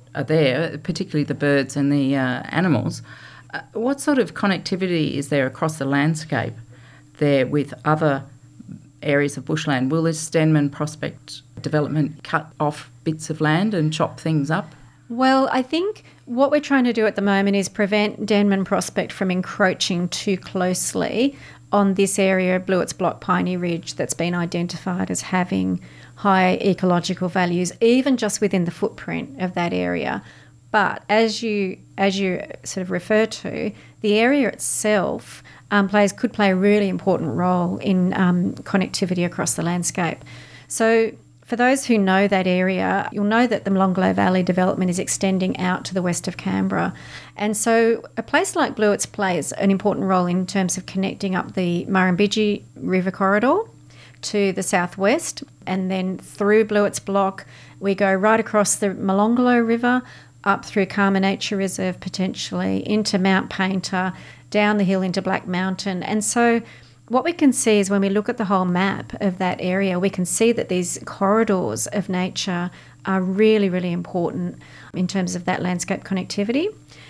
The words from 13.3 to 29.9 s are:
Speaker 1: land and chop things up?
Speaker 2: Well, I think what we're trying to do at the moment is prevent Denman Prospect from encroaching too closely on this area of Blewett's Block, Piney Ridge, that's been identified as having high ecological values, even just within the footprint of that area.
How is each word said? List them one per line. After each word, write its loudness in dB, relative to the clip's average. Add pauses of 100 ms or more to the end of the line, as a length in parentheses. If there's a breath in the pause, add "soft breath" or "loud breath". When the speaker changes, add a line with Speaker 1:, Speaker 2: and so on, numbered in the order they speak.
Speaker 1:
land 2
and 2
chop -2
things 0
up? -4 (360 loud breath)
Speaker 2:
Well, 2
I 0
think -4 (220 soft breath)
what 2
we're 4
trying 2
to 2
do 2
at 0
the -2
moment 2
is 0
prevent 0
Denman 2
Prospect -2
from -2
encroaching 0
too -2
closely -2 (360 loud breath)
on 4
this 0
area 2
of -4
Blewett's 0
Block, -2
Piney 0
Ridge, -4
that's -4
been -2
identified -4
as -4
having -2 (340 loud breath)
high 4
ecological 0
values, 0
even 4
just -4
within 2
the -2
footprint -6
of -4
that -2
area. -2 (480 loud breath)